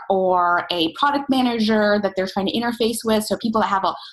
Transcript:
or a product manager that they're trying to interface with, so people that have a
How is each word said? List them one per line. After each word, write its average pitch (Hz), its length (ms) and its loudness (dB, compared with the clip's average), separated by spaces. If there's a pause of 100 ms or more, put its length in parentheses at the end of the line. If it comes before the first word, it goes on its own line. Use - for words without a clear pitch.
or 180 640 2
a 165 220 0
product 285 360 0
manager 220 720 2
that 190 140 -2
they're 190 120 -2
trying 196 180 -4
to - 80 -2
interface 233 500 -2
with, 220 220 0
so 196 160 -2
people 220 180 -2
that 208 80 2
have 196 160 0
a 170 100 0 (200)